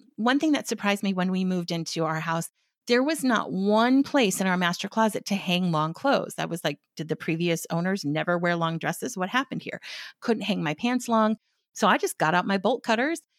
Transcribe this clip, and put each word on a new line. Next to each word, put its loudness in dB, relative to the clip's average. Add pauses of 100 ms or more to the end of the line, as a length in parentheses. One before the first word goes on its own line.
(180)
One 2
thing 2
that 0
surprised 0
me 0
when 0
we 0
moved -2
into -2
our -2
house, -4 (340)
there 4
was 0
not 2
one 4
place 2
in 2
our 2
master 0
closet 0
to 0
hang 0
long 0
clothes. 0
I -4
was -6
like, -4 (180)
"Did -6
the -2
previous -2
owners -2
never 0
wear 0
long 0
dresses? -4
What -2
happened -2
here?" -12 (400)
Couldn't -2
hang -2
my -2
pants -2
long. 2 (340)
So 0
I 6
just -4
got 2
out 2
my 0
bolt 0
cutters 0 (180)